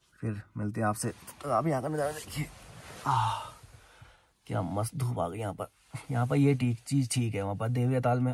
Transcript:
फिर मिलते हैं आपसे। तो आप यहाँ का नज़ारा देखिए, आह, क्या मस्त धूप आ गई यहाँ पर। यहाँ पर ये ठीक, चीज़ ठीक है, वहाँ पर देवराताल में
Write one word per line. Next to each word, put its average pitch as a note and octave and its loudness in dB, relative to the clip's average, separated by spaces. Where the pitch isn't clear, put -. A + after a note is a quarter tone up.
फिर G#2 -4
मिलते A2 -2
हैं A2 4
आपसे। G#2+ -2
तो D3 -4
आप B2+ 4
यहाँ C3+ 2
का C3+ -2
नज़ारा D3+ 0
देखिए, D3+ -6
आह, A2+ 2
क्या G#2+ -2
मस्त G2+ -2
धूप A#2+ 0
आ E2+ 0
गई G2 -8
यहाँ G#2 -2
पर। - -6
यहाँ A#2+ 2
पर B2+ 2
ये C#3+ 6
ठीक, B2 0
चीज़ C3+ 2
ठीक A#2 0
है, G2 -2
वहाँ G2+ -2
पर A2 -2
देवराताल B2 2
में B2+ 2